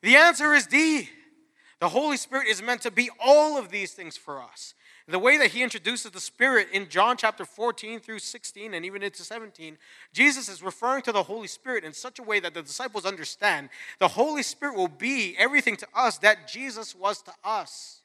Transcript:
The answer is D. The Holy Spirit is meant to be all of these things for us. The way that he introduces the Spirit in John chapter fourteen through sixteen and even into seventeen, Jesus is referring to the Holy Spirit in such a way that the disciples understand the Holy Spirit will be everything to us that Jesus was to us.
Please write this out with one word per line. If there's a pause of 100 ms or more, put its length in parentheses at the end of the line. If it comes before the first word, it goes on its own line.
The
answer
is
D. (680)
The
Holy
Spirit
is
meant
to
be
all
of
these
things
for
us. (320)
The
way
that
he
introduces
the
Spirit
in
John
chapter
fourteen
through
sixteen
and
even
into
seventeen, (340)
Jesus
is
referring
to
the
Holy
Spirit
in
such
a
way
that
the
disciples
understand (300)
the
Holy
Spirit
will
be
everything
to
us
that
Jesus
was
to
us.